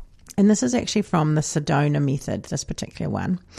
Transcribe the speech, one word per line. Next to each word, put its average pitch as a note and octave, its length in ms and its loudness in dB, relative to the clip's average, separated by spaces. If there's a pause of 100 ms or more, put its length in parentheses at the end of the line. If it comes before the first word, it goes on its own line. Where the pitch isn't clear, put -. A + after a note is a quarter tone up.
(380)
And G3+ 120 6
this G#3 120 4
is B3 120 0
actually - 280 0
from D#3 320 2
the D#3 60 4
Sedona D3 640 0
method, C3+ 400 -2
this - 220 -8
particular - 440 -8
one. G2+ 300 -2 (200)